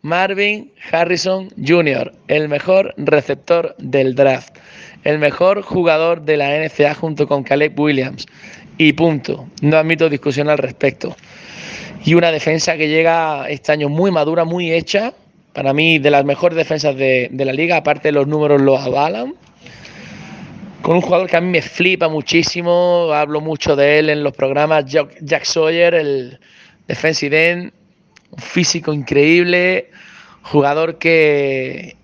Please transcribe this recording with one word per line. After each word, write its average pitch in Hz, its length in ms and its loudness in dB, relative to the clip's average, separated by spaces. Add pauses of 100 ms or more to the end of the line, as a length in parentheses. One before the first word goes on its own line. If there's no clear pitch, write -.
Marvin 196 680 -2 (200)
Harrison 180 640 0
junior, 143 560 0 (140)
el 151 220 0
mejor 185 480 0
receptor 147 800 0
del 131 340 0
draft, 131 440 0 (460)
el 151 140 0
mejor 175 460 0
jugador 165 580 0
de 151 160 0
la 143 180 0
N 156 140 -2
C 147 160 2
A 147 80 2
junto 147 340 -4
con 139 160 0
Caleb 147 360 0
Williams. 135 480 -2 (500)
Y 151 160 4
punto. 147 540 -2 (140)
No 151 160 4
admito 160 320 2
discusión 143 380 -2
al 151 120 2
respecto. 135 560 -4 (920)
Y 156 80 4
una 170 180 4
defensa 160 460 -2
que 151 100 0
llega 160 600 0
este 147 220 -4
año 151 180 0
muy 175 220 0
madura, 165 340 0
muy 170 260 -4
hecha. 196 420 -2 (400)
Para 135 200 -2
mí, 160 240 4
de 143 140 2
las 143 120 4
mejores 160 320 0
defensas 151 400 -2
de, 131 360 0
de 131 140 -4
la 131 80 -2
liga, 165 240 0
aparte 151 340 0
los 143 160 2
números 147 340 2
lo 135 160 4
avalan. 156 560 -4 (1500)
Con 165 140 2
un 180 40 2
jugador 175 260 0
que 170 100 0
a 170 40 2
mí 180 80 -4
me 175 120 -2
flipa 180 460 -2
muchísimo, 175 1040 0
hablo 151 300 -2
mucho 156 340 -2
de 143 240 4
él 156 100 2
en 147 140 0
los 139 100 -2
programas, 147 520 0
Jack, 143 360 -2
Jack 151 240 -4
Sawyer, 170 480 2
el 139 460 -2 (480)
defensive 156 640 0
end, 175 200 -8 (600)
un - 80 -18
físico 160 540 -2
increíble, 175 960 2 (520)
jugador 151 560 0
que 143 1080 0